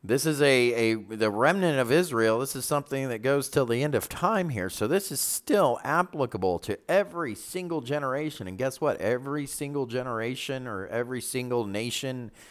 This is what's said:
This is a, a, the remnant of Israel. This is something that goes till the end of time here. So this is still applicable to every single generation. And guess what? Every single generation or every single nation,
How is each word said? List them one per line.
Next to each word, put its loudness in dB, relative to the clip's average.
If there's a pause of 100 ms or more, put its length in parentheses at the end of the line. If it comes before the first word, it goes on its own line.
This 2
is 2
a, 8
a, 6
the 0
remnant 4
of 2
Israel. 4
This -4
is -6
something -2
that -4
goes 0
till 2
the 0
end 0
of 0
time 0
here. -2
So -2
this 0
is -4
still 2
applicable 0
to -4 (120)
every 0
single -6
generation. -4
And -8
guess -4
what? 0
Every -2
single -4
generation -4
or -6
every -4
single -2
nation, -4 (200)